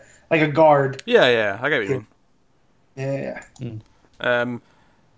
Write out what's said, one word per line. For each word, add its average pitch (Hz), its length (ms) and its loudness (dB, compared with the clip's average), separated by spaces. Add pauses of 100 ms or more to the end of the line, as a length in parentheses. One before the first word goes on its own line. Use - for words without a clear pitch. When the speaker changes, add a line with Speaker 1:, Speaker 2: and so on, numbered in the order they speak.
(320)
Speaker 1:
like 127 80 2
a 156 80 0
guard. 143 580 2
Speaker 2:
Yeah, 214 220 4
yeah, 107 340 0
I 139 60 -2
get 147 100 0
what 117 100 -4
you 123 180 -6 (920)
Speaker 1:
Yeah. 135 100 -10
Speaker 2:
mean. 139 100 -6
Speaker 1:
Yeah, 139 60 -10
yeah, 135 180 -12 (200)
yeah. 127 80 -12
Speaker 3:
Mm. 110 120 -14 (640)
Speaker 2:
Um, 120 200 -8 (560)